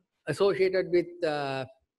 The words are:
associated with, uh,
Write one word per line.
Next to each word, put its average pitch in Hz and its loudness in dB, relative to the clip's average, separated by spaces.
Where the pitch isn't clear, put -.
associated 185 2
with, 175 2
uh, 139 -2